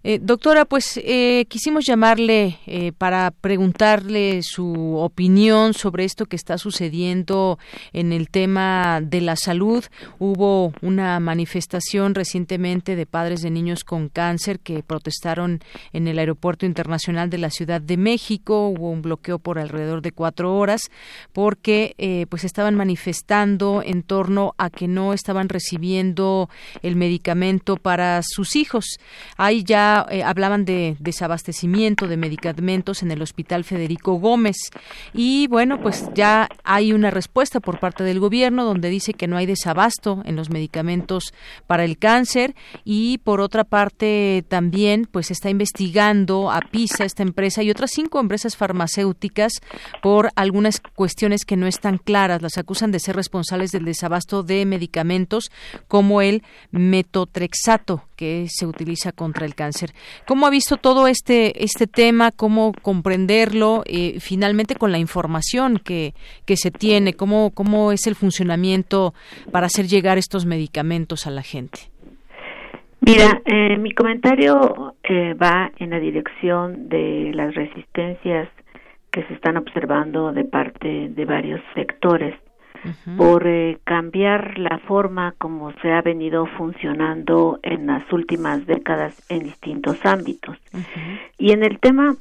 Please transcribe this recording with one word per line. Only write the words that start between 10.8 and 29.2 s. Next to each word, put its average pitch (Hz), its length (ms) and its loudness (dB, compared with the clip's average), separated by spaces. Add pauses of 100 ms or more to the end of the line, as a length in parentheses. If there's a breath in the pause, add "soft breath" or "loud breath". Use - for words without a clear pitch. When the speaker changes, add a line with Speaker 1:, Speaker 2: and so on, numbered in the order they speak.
Speaker 1:
una 185 380 0
manifestación 175 960 -2
recientemente 180 800 -4
de 165 100 -4
padres 170 360 -4
de 170 80 -4
niños 170 340 -2
con 160 240 -4
cáncer 175 520 -4
que 156 240 -8
protestaron 165 760 -4 (320 loud breath)
en 165 160 -2
el 160 120 -2
Aeropuerto 160 460 -2
Internacional 170 640 -4
de 175 100 -6
la 165 100 -4
Ciudad 165 320 -4
de 165 160 -4
México. 214 720 0
Hubo 170 220 -6
un 165 100 -6
bloqueo 165 380 -6
por 170 200 -6
alrededor 156 420 -6
de 170 120 -8
cuatro 175 420 -4
horas 202 280 0 (500 loud breath)
porque, 208 640 0
eh, 180 320 -4
pues, 175 160 -8
estaban 208 300 0
manifestando 202 1080 0
en 175 200 -4
torno 196 540 0
a 175 120 -2
que - 180 -8
no 190 240 -2
estaban 190 380 -2
recibiendo 185 1000 -2 (320 loud breath)
el 180 140 -2
medicamento 180 800 0
para 180 480 0
sus - 320 -6
hijos. 294 440 -2 (360 loud breath)